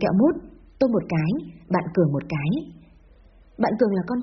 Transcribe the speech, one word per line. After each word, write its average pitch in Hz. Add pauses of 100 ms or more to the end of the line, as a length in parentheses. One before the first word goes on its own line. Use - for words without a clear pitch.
kẹo 202
mút, 294 (440)
tôi 262
một 208
cái, 160 (400)
bạn 180 (100)
Cường 165
một 139
cái. 147 (1120)
Bạn 226
Cường 214
là 185
con 247